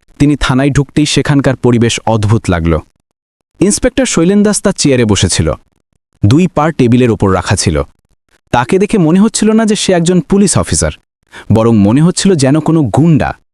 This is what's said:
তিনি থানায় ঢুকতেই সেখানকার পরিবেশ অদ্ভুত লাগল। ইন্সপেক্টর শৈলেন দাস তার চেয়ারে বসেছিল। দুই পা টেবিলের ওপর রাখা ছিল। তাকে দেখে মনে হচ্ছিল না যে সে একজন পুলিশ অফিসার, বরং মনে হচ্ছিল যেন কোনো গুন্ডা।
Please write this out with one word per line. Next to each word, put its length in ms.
তিনি 180
থানায় 340
ঢুকতেই 360
সেখানকার 500
পরিবেশ 500
অদ্ভুত 440
লাগল। 280
ইন্সপেক্টর 460
শৈলেন 360
দাস 200
তার 100
চেয়ারে 320
বসেছিল। 480
দুই 200
পা 260
টেবিলের 380
ওপর 240
রাখা 220
ছিল। 260
তাকে 280
দেখে 200
মনে 220
হচ্ছিল 320
না 140
যে 100
সে 160
একজন 280
পুলিশ 380
অফিসার, 340
বরং 260
মনে 240
হচ্ছিল 320
যেন 260
কোনো 220
গুন্ডা। 540